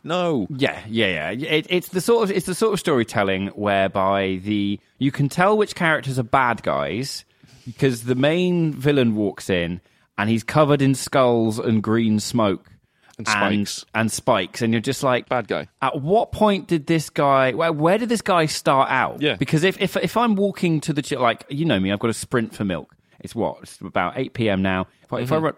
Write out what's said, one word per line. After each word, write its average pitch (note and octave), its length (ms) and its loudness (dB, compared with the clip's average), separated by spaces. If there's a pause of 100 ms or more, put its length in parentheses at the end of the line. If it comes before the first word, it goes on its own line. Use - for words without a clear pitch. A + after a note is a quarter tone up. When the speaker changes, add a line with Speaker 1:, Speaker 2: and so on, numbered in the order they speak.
Speaker 1:
No. E3 480 -2
Speaker 2:
Yeah, B2+ 360 -2
yeah, F#2+ 440 0
yeah. C3 180 -6
It, D#3 200 0
it's F3+ 200 -2
the F#3 120 -4
sort A3+ 280 2
of, G3 60 -2
it's F#3 100 -2
the F#3 80 -4
sort A3 200 0
of F#3 60 -2
storytelling G2+ 680 0
whereby G2 960 0
the, G2+ 360 -2 (200)
you C3+ 120 0
can C#3+ 160 0
tell G3 300 2
which G#3 160 0
characters C#3+ 460 -2
are B2 40 0
bad A#2+ 400 0
guys D#2 640 -4 (400)
because B2 380 -2
the B2 120 0
main E3 580 2
villain C3 420 2
walks G#2 340 -2
in F2 320 -2 (360)
and G#2 120 0
he's A2+ 140 0
covered D3 380 2
in C3+ 140 4
skulls A#2 640 2
and A2 240 2
green A2 360 2
smoke G#2 500 0 (480)
Speaker 1:
And A2 100 -10
Speaker 2:
and, G#2 400 2
Speaker 1:
spikes. - 180 -10 (100)
Speaker 2:
and A2 160 2
spikes, G#2 500 0
and A2+ 120 2
you're A2+ 80 2
just C3 220 -4
like, B2+ 260 0
Speaker 1:
Bad A#2+ 180 -2
guy. D#2+ 200 -4 (140)
Speaker 2:
at C3+ 200 -2
what F#3+ 300 0
point G3+ 360 0
did D#3+ 200 0
this E3 220 0
guy, C3+ 440 2
where, E3 180 0
where D#3+ 260 2
did A3+ 120 -4
this A#3 120 -2
guy E3+ 240 2
start C#3 440 2
out? B2 320 0
Speaker 1:
Yeah. D3 140 0
Speaker 2:
Because D3+ 280 0
if, F#3 180 0
if, F#3+ 160 -2
if - 200 -2
I'm A#3 180 2
walking F#3 460 0
to D#3+ 120 -4
the C#3+ 80 -4
ch-, - 120 -6
like, A#2+ 360 0
you D3 160 -4
know A#2 140 2
me, F#2+ 120 0
I've G2+ 80 -2
got A#2+ 100 0
a A2 40 0
sprint A2+ 400 -4
for - 120 -6
milk. E2+ 300 -6 (240)
It's - 140 -16
what? F#2+ 300 -4
It's - 180 -20
about F#2+ 360 -2
eight C3 160 -6
P A2+ 160 -2
M F#2+ 120 0
now. F#2+ 260 -2 (160)
If - 100 -20
I, A#2+ 80 -4
if B2 100 -4
I D#3 60 0
Speaker 1:
Mm-hmm. D#3+ 80 -2
Speaker 2:
run, C#3+ 120 -2